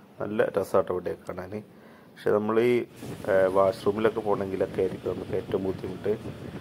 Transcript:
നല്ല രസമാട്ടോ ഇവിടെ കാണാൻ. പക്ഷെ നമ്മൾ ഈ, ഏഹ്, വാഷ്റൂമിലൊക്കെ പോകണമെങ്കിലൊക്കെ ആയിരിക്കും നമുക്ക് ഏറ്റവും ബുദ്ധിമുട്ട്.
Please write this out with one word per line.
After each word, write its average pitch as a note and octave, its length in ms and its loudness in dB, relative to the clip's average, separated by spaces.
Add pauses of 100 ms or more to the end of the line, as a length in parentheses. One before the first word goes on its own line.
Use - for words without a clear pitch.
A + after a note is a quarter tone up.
(220)
നല്ല G#2 220 0 (140)
രസമാട്ടോ F#2+ 360 2
ഇവിടെ F2+ 220 -4 (140)
കാണാൻ. F#2 340 -10 (500)
പക്ഷെ - 180 -2
നമ്മൾ G#2+ 280 2
ഈ, B2 160 4 (560)
ഏഹ്, F#2+ 260 6
വാഷ്റൂമിലൊക്കെ G#2 600 2
പോകണമെങ്കിലൊക്കെ F#2+ 640 0
ആയിരിക്കും F#2 320 -2
നമുക്ക് F#2 260 -6
ഏറ്റവും F#2+ 240 -2
ബുദ്ധിമുട്ട്. F#2+ 540 -2 (440)